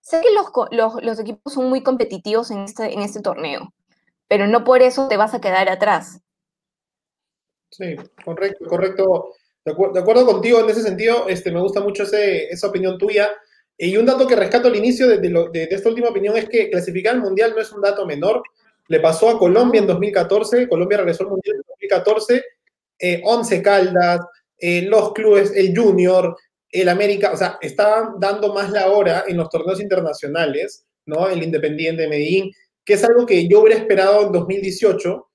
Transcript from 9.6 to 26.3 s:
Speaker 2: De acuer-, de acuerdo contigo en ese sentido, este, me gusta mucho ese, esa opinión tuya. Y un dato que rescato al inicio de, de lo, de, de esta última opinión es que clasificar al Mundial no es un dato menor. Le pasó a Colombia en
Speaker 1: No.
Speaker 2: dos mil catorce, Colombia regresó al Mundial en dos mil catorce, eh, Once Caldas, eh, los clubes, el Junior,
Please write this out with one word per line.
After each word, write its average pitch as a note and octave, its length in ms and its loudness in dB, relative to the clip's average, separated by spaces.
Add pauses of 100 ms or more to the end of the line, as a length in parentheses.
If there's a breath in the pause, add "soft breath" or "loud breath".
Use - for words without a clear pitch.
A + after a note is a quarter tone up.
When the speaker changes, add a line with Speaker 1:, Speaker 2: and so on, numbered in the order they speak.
Speaker 2:
De D#3 80 -6
acuer-, F#3+ 200 0
de F#3 80 0
acuerdo A3+ 240 6
contigo A3+ 360 4
en A3 100 2
ese A3 120 0
sentido, A3 460 -2
este, F3+ 240 -4
me E3+ 80 -2
gusta G3 200 -2
mucho G3+ 240 -4
ese, G3 440 -2
esa F3+ 200 -6
opinión F#3 280 -4
tuya. G#3 340 0 (480 soft breath)
Y F3+ 200 -2
un A#3+ 80 4
dato B3+ 200 2
que A#3+ 100 4
rescato A#3+ 320 2
al G#3+ 80 2
inicio B3 300 0
de, A3 120 4
de F3 100 -2
lo, E3+ 220 0
de, E3 160 -6
de E3+ 80 -4
esta G3 160 0
última A#3 180 -2
opinión G3+ 280 -2
es A3 120 -4
que A3 220 0
clasificar F#3 440 -2
al B3+ 60 -2
Mundial G#3+ 340 0
no A3 60 -4
es A3 120 -8
un G3+ 100 -10
dato G3+ 240 -2
menor. F3 360 -2 (460)
Le D#3+ 120 2
pasó D#3+ 280 4
a A3+ 100 2
Colombia G#3+ 420 4
en G3 60 2
Speaker 1:
No. F3+ 60 2
Speaker 2:
dos F3 80 0
mil G3+ 120 -2
catorce, G#3+ 540 0
Colombia F#3 320 0
regresó F3 260 -2
al G3+ 60 -10
Mundial F#3 260 -6
en - 100 -10
dos - 120 -20
mil - 120 -8
catorce, G#3+ 540 0 (540)
eh, F3 260 -2
Once A3 360 0
Caldas, F3+ 600 2 (360 soft breath)
eh, F3 260 -2
los G#3+ 300 2
clubes, G3+ 420 4
el F#3 220 2
Junior, F#3 580 2 (360 soft breath)